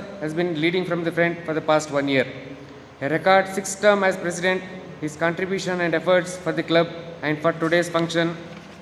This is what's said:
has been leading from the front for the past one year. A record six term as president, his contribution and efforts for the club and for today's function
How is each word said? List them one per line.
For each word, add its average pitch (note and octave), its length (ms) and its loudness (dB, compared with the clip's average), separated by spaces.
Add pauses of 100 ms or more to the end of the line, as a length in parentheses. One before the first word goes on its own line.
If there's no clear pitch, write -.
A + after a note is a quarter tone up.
(200)
has D#3 140 -4
been F3 260 0
leading F3 240 2
from E3+ 200 -2
the E3 80 -2
front E3+ 320 0
for D#3 100 -4
the D#3 60 0
past D3+ 320 2
one C#3+ 160 0
year. C3 180 4 (760)
A C#3 80 -4
record F#3+ 380 4
six G3 300 -6
term G3+ 260 4
as F#3+ 140 2
president, F3 440 -2 (400)
his D3+ 140 -6
contribution F3+ 680 -2
and E3+ 140 2
efforts F3+ 420 2
for - 140 -4
the D#3 140 -2
club E3 240 4 (340)
and D3+ 180 -2
for E3 120 2
today's E3 360 2
function E3 480 0 (460)